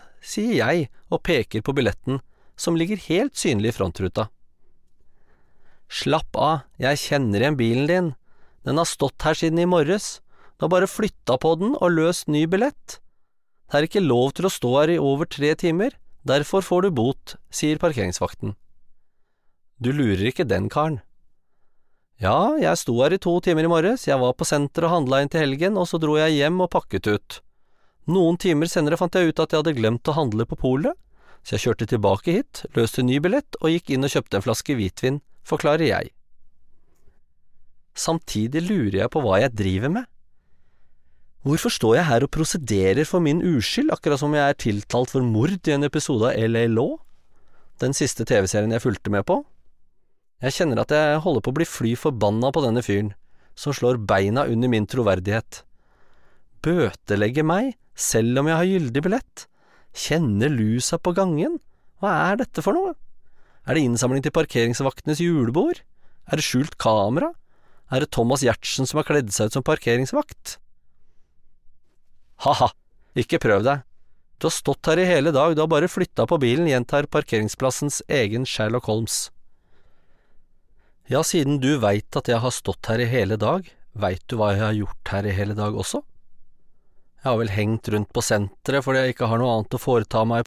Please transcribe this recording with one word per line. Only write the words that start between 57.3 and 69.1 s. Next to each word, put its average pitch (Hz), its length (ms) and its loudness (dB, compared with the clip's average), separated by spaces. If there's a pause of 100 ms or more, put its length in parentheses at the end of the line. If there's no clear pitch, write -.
meg, 196 320 0 (240)
selv 117 400 0
om 151 140 2
jeg 165 100 2
har 185 80 2
gyldig 147 400 0
billett? - 360 -6 (520)
Kjenne 131 560 0
lusa 113 480 0
på 180 160 0
gangen? 190 400 0 (400)
Hva 196 160 0 (160)
er 233 160 0
dette - 160 -6
for - 160 0
noe? 381 160 -2 (720)
Er 127 80 0
det 151 160 2
innsamling 127 320 0
til 151 160 0
parkeringsvaktenes 139 880 0
julebord? 165 560 2 (480)
Er - 80 0
det - 80 -2
skjult 131 320 -2
kamera? 117 560 2 (560)
Er 135 160 0
det - 80 -6
Thomas 127 320 2
Giertsen 123 400 0
som 151 160 -2
har - 80 -2